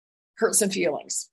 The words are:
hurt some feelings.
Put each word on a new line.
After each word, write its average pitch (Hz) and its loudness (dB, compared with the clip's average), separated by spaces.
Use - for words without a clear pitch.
hurt 214 2
some 202 4
feelings. - -4